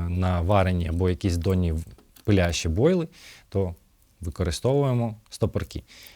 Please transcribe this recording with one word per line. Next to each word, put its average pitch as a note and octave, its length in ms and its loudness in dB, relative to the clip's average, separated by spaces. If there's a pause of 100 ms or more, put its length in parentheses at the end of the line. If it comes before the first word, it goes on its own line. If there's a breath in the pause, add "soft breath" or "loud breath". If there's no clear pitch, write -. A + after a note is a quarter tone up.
на F2+ 320 0
варені F2+ 480 2
або F2+ 220 0
якісь F2+ 260 0
донні F2 380 0 (500)
пилящі F2 440 2
бойли, D#3+ 400 2 (400 loud breath)
то F2+ 260 -2 (460)
використовуємо A#2 960 -2 (140)
стопорки. - 520 -4 (340 loud breath)